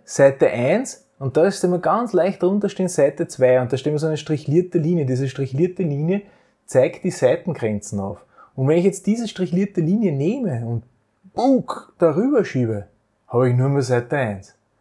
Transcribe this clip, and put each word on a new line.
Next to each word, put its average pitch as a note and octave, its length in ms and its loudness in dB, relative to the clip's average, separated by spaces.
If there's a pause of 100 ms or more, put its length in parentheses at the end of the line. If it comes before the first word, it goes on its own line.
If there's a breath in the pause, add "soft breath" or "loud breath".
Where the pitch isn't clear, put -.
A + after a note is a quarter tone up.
Seite C#3 440 4
eins, D3+ 600 -2 (120)
und C3+ 160 -4
da D#3+ 60 6
ist G3 200 0
immer F3+ 140 2
ganz G3 360 -2
leicht F#3 280 0
drunter G3 260 0
stehen F#3 200 -4
Seite D3+ 400 0
zwei B2+ 340 2
und B2 100 -4
da C3+ 60 0
steht D3+ 140 -4
immer D3+ 80 -2
so D#3+ 80 -2
eine D#3 100 -2
strichlierte D#3+ 640 -2
Linie. D#3+ 260 0
Diese B2+ 240 -2
strichlierte D#3+ 540 -4
Linie E3 400 -2 (420 soft breath)
zeigt - 380 0
die F#3 80 -2
Seitengrenzen A#2+ 880 -2
auf. G2 260 -10 (300 soft breath)
Und C3 120 -2
wenn D#3+ 120 4
ich F3 60 2
jetzt F#3 200 -2
diese A3+ 220 0
strichlierte F#3 540 -2
Linie F#3 320 0
nehme D3 520 -2
und A2+ 180 -6 (520)
buck B3 640 0
darüber G3 440 2
schiebe, A2 440 -4 (400)
habe B2 220 2
ich B2 60 2
nur C3 140 2
mehr C#3 140 2
Seite A#2+ 340 0
eins. G#2 380 -6 (260)